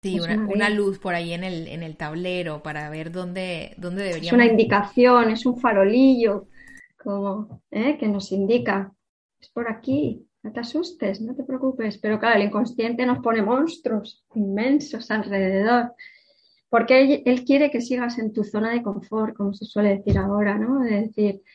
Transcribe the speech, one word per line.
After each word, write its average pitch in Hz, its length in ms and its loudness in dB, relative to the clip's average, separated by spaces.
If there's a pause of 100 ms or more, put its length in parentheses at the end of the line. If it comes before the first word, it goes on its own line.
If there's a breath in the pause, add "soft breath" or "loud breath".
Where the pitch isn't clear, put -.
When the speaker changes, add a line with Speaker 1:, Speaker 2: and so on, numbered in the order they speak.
Speaker 1:
Sí, 185 140 -4
Speaker 2:
Es 170 60 -4
Speaker 1:
una, 165 120 -2
Speaker 2:
una 214 120 -2
Speaker 1:
una 202 220 2
Speaker 2:
guía. 214 80 0
Speaker 1:
luz 196 220 0
por 180 160 -4
ahí 170 180 -4
en 170 100 -8
el, 175 240 -8
en 165 160 -10
el 160 140 -12
tablero 165 640 -6
para 151 260 -10
ver 156 220 -10
dónde, 180 680 -8
dónde 180 300 -6
Speaker 2:
Es - 0 -
Speaker 1:
deberíamos 165 260 -2
Speaker 2:
una 240 120 8
indicación, 226 880 4
es 226 140 -4
un 247 140 0
farolillo, 233 880 4 (560 loud breath)
como, 202 580 -6 (100)
¿eh? 269 260 -2
que 220 100 -2
nos 202 240 -2
indica, 196 600 0 (460)
"Es - 100 -20
por 233 200 -6
aquí, 262 580 -4 (160)
no 214 100 -10
te 233 80 -8
asustes, 220 600 -6
no 240 140 -8
te 277 80 -10
preocupes". 262 540 -4
Pero 214 220 -2
claro, 226 200 4
el 202 80 2
inconsciente 233 580 -2
nos 247 140 0
pone 226 220 0
monstruos 233 840 -2 (100)
inmensos 226 760 -2
alrededor, 208 800 0 (760 soft breath)
porque 247 320 6
él, 277 240 4
él 254 200 2
quiere 285 260 4
que 240 100 -4
sigas 240 380 -4
en 220 140 -4
tu 214 100 -2
zona 214 280 -2
de 233 120 -2
confort, 220 520 -4
como 202 180 -2
se 208 120 -10
suele 208 320 2
decir 196 200 2
ahora, 202 400 0
¿no? 247 240 0
De 214 220 2
decir, 208 380 -2 (140 soft breath)